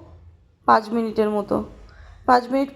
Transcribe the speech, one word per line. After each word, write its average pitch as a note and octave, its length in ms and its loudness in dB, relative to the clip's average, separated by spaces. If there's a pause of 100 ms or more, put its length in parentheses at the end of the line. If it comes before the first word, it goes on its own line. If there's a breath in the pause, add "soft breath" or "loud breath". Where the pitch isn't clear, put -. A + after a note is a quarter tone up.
(680)
পাঁচ A3+ 160 4 (120)
মিনিটের A3 340 -2
মতো। G#3 260 -4 (680 soft breath)
পাঁচ B3 260 4
মিনিট C4+ 240 -2